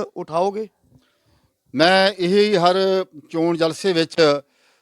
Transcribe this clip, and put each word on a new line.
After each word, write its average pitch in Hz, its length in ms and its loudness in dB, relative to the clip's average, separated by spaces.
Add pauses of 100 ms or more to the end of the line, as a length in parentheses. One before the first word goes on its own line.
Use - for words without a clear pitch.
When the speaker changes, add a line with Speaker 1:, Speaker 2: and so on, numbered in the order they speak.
(160)
Speaker 1:
ਉਠਾਓਗੇ? 190 520 -6 (1040)
Speaker 2:
ਮੈਂ 190 440 2
ਇਹ 202 400 2
ਹਰ 180 180 2 (540)
ਚੋਣ 165 260 -2
ਜਲਸੇ 165 360 -2
ਵਿੱਚ 156 480 0 (420)